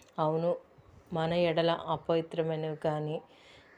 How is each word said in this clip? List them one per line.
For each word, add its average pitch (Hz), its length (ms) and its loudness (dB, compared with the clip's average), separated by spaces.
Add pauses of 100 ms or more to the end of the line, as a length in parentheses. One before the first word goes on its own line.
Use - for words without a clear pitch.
(180)
అవును, 165 380 0 (560)
మన 165 200 0
ఎడల 170 380 4
అపవిత్రమైనవి 160 1040 -2
కానీ, 151 460 -2 (560)